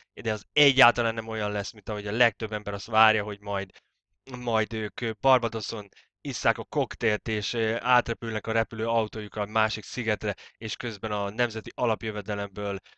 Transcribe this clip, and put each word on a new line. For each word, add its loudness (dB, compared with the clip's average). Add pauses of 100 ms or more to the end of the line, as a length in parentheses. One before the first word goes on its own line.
(140)
de -4
az -6
egyáltalán 6
nem -6
olyan -2
lesz, -4
mint -12
ahogy -4
a -4
legtöbb 2
ember -4
azt -8
várja, 4
hogy -8
majd, -6 (680)
majd 0
ők, -6
ö, -2 (100)
Barbadoson 2 (320)
isszák 0
a -8
koktélt, -2
és, -2
ö, 0
átrepülnek 0
a -2
repülő 0
autójukkal -2
a -4
másik 0
szigetre, -2 (220)
és -8
közben -6
a 0
nemzeti -4
alapjövedelemből, -2 (180)